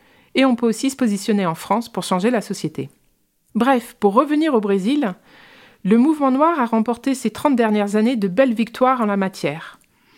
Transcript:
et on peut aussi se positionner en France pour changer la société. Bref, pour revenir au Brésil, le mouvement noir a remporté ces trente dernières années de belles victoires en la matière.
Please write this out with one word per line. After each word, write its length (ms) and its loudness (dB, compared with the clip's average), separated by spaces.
et 120 4
on 100 2
peut 100 -2
aussi 240 -2
se 60 -4
positionner 500 0
en 100 -2
France 360 -4
pour 120 -6
changer 280 0
la 100 0
société. 480 -8
Bref, 460 0
pour 140 2
revenir 420 2
au 60 2
Brésil, 520 0
le 140 4
mouvement 340 4
noir 280 2
a 60 0
remporté 480 -2
ces 180 -2
trente 260 0
dernières 380 0
années 200 2
de 140 0
belles 240 2
victoires 480 0
en 40 0
la 120 -2
matière. 600 -6